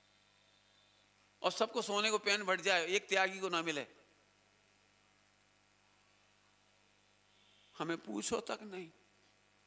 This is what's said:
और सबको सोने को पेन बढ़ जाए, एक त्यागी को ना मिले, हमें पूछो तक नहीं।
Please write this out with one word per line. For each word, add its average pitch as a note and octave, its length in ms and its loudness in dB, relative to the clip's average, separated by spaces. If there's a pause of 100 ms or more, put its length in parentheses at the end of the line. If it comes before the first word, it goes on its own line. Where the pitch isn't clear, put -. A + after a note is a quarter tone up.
(1400)
और F#3 100 2
सबको A3 300 0
सोने G#3 300 2
को C4 60 2
पेन G#3 260 2
बढ़ F#3 180 2
जाए, F3 240 4
एक F#3+ 240 0
त्यागी F#3+ 300 2
को F#3 100 -2
ना E3+ 120 2
मिले, D3+ 260 -2 (4000)
हमें E3 200 -2
पूछो G#3+ 420 -2
तक A3 220 -4
नहीं। F#3 300 -10 (760)